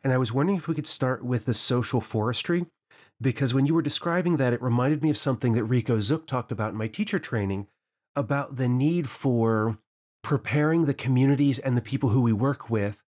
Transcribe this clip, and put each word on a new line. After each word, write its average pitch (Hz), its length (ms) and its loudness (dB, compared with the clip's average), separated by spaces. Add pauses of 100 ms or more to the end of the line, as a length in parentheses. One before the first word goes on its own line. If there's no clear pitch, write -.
And 135 120 0
I 127 40 2
was 123 140 0
wondering 160 260 0
if 160 100 -6
we 165 80 -2
could 143 120 -6
start 127 380 -4
with 123 200 -2
the 123 80 0
social 123 460 -2
forestry, 123 680 -2 (560)
because 127 320 0
when 139 120 4
you 151 80 2
were 165 80 2
describing 170 560 -2
that, 127 160 2
it 120 80 -2
reminded 127 420 0
me 160 60 2
of 143 80 0
something 123 380 0
that 117 100 0
Rico 113 340 2
Zook 139 260 -2
talked 123 280 -6
about 107 180 -4
in 98 60 -8
my 110 100 -2
teacher 196 320 -4
training 98 480 -2 (480)
about 139 420 -4
the 127 100 0
need 139 420 2
for 113 680 0 (460)
preparing 151 600 0
the 139 80 0
communities 135 640 2
and 131 180 -2
the 120 60 2
people 127 280 -2
who 123 120 4
we 117 120 4
work 127 360 -2
with 104 320 -2 (120)